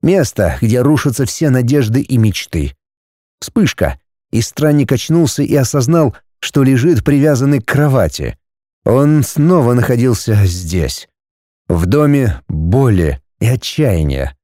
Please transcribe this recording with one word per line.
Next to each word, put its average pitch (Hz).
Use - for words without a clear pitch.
Место, 127
где 117
рушатся 139
все 151
надежды 127
и -
мечты. 87
Вспышка, -
и 117
странник 147
очнулся 147
и -
осознал, 139
что -
лежит 131
привязанный 143
к -
кровати. 123
Он 143
снова 147
находился 120
здесь. 87
В 85
доме 139
боли 85
и 110
отчаяния. 80